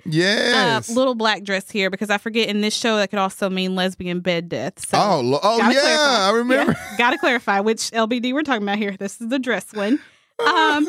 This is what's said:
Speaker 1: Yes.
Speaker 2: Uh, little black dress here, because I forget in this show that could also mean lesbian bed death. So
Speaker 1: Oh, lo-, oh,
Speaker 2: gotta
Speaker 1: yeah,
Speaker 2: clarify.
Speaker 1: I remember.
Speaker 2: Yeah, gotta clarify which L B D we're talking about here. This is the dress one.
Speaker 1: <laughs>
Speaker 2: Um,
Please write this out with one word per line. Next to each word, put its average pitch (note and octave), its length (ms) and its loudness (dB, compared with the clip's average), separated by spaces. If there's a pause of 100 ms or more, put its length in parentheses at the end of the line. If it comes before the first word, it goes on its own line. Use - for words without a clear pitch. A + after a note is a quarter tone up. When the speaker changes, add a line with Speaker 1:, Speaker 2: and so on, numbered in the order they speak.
Speaker 1:
Yes. A3+ 840 0
Speaker 2:
Uh, A#3 60 -6
little B3+ 220 2
black A3 260 0
dress G3 300 -4
here, F#3+ 180 0
because G3+ 220 -4
I G3+ 80 0
forget A3 280 -2
in G#3 140 -2
this G#3+ 140 0
show A3+ 220 0
that G3 120 0
could G#3 80 -6
also F#3+ 320 -2
mean F#3 240 -2
lesbian F3+ 460 -4
bed F3 300 -2
death. C3+ 380 -8
So F#3+ 140 2
Speaker 1:
Oh, F#3 200 2
lo-, B2+ 200 2
oh, A3 160 2
Speaker 2:
gotta A#3 160 4
Speaker 1:
yeah, C#4 80 2
Speaker 2:
clarify. D4 460 2
Speaker 1:
I G3+ 40 4
remember. A#3+ 420 2
Speaker 2:
Yeah, - 260 -12
gotta B3 180 2
clarify A#3 440 0
which A3 300 -2
L A3+ 140 0
B A#3+ 140 -2
D B3+ 140 -4
we're D4+ 100 0
talking B3+ 180 -2
about G3+ 160 -2
here. G3+ 220 -4
This G3 200 -8
is A#3 100 -8
the C#4 100 0
dress A#3 340 -4
one. G#3+ 320 0
Speaker 1:
<laughs> - 400 -8
Speaker 2:
Um, D#4 440 2